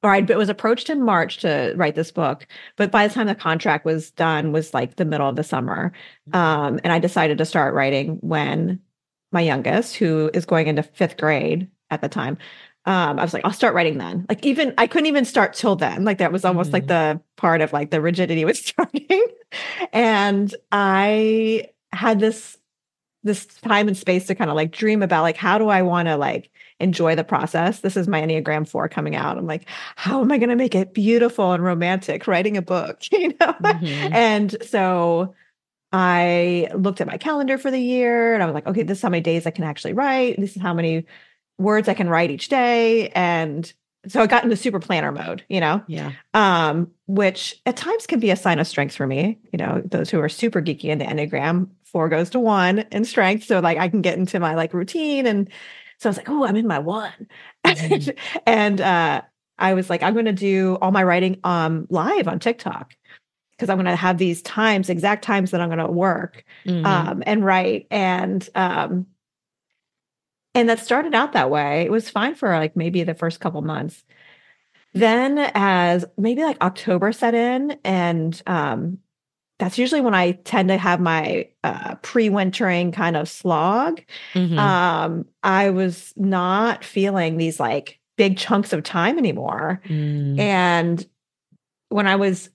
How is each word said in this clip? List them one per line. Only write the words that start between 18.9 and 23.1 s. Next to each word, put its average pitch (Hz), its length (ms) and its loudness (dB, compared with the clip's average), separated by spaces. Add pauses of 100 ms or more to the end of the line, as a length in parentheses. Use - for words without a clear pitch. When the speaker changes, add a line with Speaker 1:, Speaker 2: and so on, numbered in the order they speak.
Speaker 1:
And 202 600 2 (180)
I 214 960 2 (260)
had 208 280 2
this, 220 380 -2 (680)